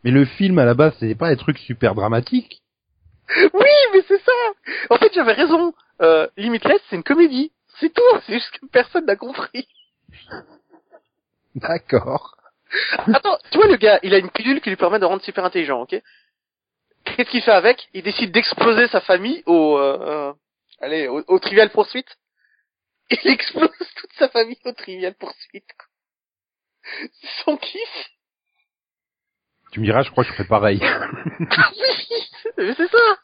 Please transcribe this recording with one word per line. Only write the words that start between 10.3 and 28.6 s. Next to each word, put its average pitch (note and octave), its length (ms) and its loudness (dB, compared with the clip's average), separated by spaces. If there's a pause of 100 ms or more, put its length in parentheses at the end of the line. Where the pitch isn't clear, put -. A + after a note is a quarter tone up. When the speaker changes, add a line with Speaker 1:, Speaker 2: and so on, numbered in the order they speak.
Speaker 1:
D'accord. C3+ 840 -4 (760)
Speaker 2:
Attends, F4+ 240 0 (140)
tu C4 60 0
vois, G#4+ 100 6
le D#4+ 80 6
gars, G#3 280 4
il F#3+ 100 0
a G3 60 6
une F#3 100 -4
pilule C4 320 -4
qui - 80 -6
lui F#3+ 80 -6
permet F#3+ 220 0
de F#3+ 60 0
rendre F#3+ 160 -2
super F#3+ 220 -8
intelligent, D3+ 380 -4
ok ? D#3 200 -8 (1000)
Qu'est-ce - 260 -4
qu'il A#3 120 -2
fait A3+ 100 2
avec ? G3 420 2
Il F#3+ 100 -12
décide G3+ 280 -6
d'exploser A#3 560 0
sa G3+ 140 -2
famille G3+ 460 -2
au, D#3 300 4
euh, C#3 240 0
euh, D3 320 -8 (460)
allez, C#3+ 300 -6
au, D3 180 -6
au F#3 120 2
Trivial G#3 320 2
Pursuit. A#3 340 -2 (1040)
Il - 220 0
explose - 380 0 (280)
toute - 200 -20
sa C4 120 2
famille A#3 340 -2
au B3 80 -8
Trivial F#3 440 -10
Pursuit. - 480 -20 (1600)
C'est - 220 -14
son D4 140 -2
kiff. - 520 -14 (1600)